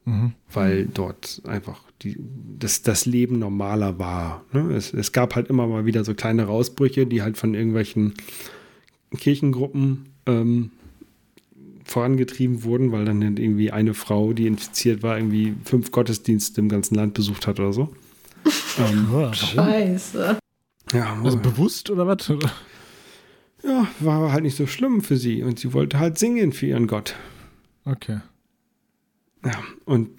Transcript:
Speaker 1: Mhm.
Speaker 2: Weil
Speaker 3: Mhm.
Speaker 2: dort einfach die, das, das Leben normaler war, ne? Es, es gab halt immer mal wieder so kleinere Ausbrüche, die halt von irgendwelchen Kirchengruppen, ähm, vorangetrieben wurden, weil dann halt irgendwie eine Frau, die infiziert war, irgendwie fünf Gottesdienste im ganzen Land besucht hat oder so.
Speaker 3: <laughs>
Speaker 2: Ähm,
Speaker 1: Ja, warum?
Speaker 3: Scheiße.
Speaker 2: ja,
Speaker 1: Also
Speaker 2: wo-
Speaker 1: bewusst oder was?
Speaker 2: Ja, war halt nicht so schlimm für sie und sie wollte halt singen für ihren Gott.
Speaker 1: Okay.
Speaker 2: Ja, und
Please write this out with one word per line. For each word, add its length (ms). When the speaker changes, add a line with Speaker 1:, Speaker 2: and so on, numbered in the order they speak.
Speaker 1:
Mhm. 280
Speaker 2:
Weil 320
Speaker 3:
Mhm. 100
Speaker 2:
dort 520
einfach 340
die, 140
das, 240
das 220
Leben 360
normaler 580
war, 540
ne? 220
Es, 200
es 180
gab 220
halt 140
immer 180
mal 200
wieder 180
so 100
kleinere 380
Ausbrüche, 540
die 160
halt 140
von 180
irgendwelchen 600
Kirchengruppen, 880
ähm, 440
vorangetrieben 800
wurden, 300
weil 120
dann 200
halt 140
irgendwie 340
eine 220
Frau, 380
die 140
infiziert 560
war, 160
irgendwie 360
fünf 260
Gottesdienste 720
im 80
ganzen 260
Land 200
besucht 320
hat 140
oder 120
so. 160
Speaker 3:
<laughs> 340
Speaker 2:
Ähm, 320
Speaker 1:
Ja, 20
warum? 220
Speaker 3:
Scheiße. 1040
Speaker 2:
ja, 320
Speaker 1:
Also 140
Speaker 2:
wo- 40
Speaker 1:
bewusst 480
oder 160
was? 260
Speaker 2:
Ja, 240
war 340
halt 120
nicht 120
so 100
schlimm 360
für 140
sie 260
und 160
sie 140
wollte 260
halt 200
singen 340
für 140
ihren 200
Gott. 300
Speaker 1:
Okay. 360
Speaker 2:
Ja, 140
und 220